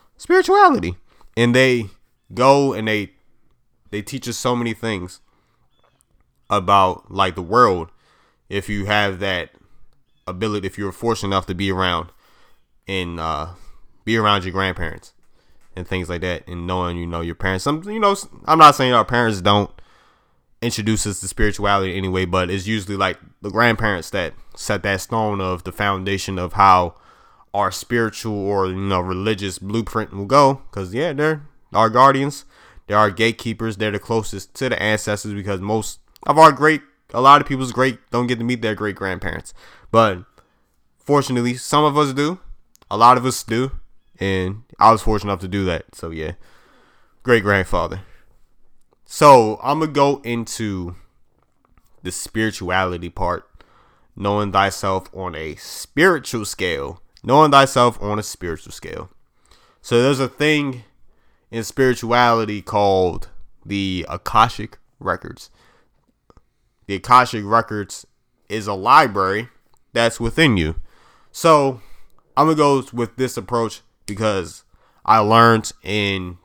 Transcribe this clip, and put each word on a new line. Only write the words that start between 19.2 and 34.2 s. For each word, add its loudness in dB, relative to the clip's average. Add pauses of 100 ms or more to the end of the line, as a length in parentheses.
don't 2 (920)
introduce -2
us -6
to -10
spirituality 0
anyway, -2
but 0
it's -4
usually, -6
like, -2 (220)
the -8
grandparents 0
that -6 (220)
set -4
that -2
stone -4
of -4
the -10
foundation -4
of -6
how 4 (580)
our -2
spiritual -4
or, -2
you -6
know, -2
religious -4
blueprint -6
will -10
go. 2 (100)
'Cause, -10
yeah, -4
they're -4 (300)
our 2
guardians, 2 (400)
they're 0
our 4
gatekeepers, -4
they're -2
the -4
closest -6